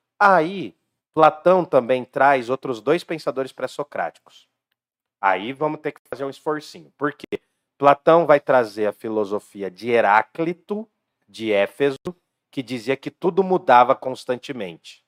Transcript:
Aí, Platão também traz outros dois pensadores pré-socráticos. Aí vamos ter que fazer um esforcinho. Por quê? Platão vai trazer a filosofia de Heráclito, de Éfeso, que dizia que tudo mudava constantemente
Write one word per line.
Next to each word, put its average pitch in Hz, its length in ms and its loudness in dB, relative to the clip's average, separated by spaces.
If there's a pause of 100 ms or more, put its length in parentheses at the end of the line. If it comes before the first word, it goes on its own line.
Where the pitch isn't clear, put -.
(180)
Aí, 180 560 0 (380)
Platão 160 520 4
também 127 400 0
traz 135 460 0
outros 131 300 -6
dois 151 240 -2
pensadores 135 480 -8
pré-socráticos. - 960 -12 (720)
Aí 98 320 -2
vamos 151 280 -6
ter 147 120 -8
que - 80 -20 (100)
fazer 131 140 -10
um 139 60 -8
esforcinho. 151 680 -12
Por - 160 -4
quê? - 260 -12 (380)
Platão 151 480 4
vai 147 120 6
trazer 110 480 0
a 101 60 -2
filosofia 104 800 -8
de 98 200 -10
Heráclito, 160 960 0 (420)
de 107 220 -8
Éfeso, 117 480 -2 (520)
que 139 120 -10
dizia 127 340 -6
que - 140 -12
tudo 180 320 -2
mudava 131 540 4
constantemente 120 1120 -12